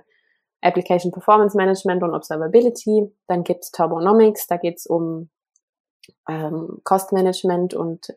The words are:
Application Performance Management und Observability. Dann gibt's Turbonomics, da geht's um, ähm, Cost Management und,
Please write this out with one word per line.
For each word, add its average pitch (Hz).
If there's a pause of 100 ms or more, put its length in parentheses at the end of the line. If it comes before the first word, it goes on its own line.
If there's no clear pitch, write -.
(600)
Application 175
Performance 208
Management 190
und 170
Observability. 208 (160)
Dann 175
gibt's -
Turbonomics, 196
da 175
geht's 175
um, 165 (960)
ähm, 160
Cost 190
Management 185
und, 165